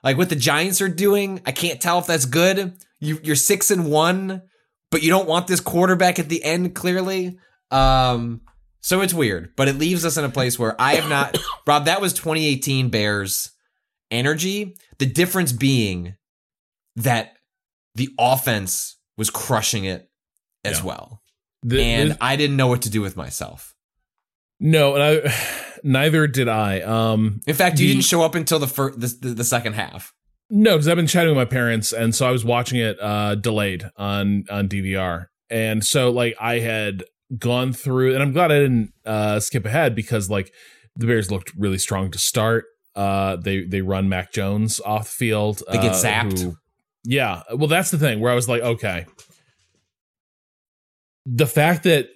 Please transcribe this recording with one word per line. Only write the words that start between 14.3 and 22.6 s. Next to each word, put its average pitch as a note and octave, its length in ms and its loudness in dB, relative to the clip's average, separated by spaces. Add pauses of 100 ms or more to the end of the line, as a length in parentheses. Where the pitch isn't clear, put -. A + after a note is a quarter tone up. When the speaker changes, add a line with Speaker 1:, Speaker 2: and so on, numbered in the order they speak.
Speaker 1:
The C3+ 80 0
difference F3 460 0
being G2+ 600 0 (840)
that A#2 380 -2 (600)
the C3 140 -4 (100)
offense A#2+ 760 0 (200)
was G#2+ 140 -4
crushing A2 540 -2
it F#2 260 -8 (540)
as D#2+ 160 -4
Speaker 2:
Yeah. F#2+ 40 -8
Speaker 1:
well. F2+ 380 -12 (400)
Speaker 2:
The, B2 200 0
Speaker 1:
And A#2 300 2
Speaker 2:
the D3 120 -6
Speaker 1:
I C3 120 0
didn't C#3+ 200 0
know C3 100 4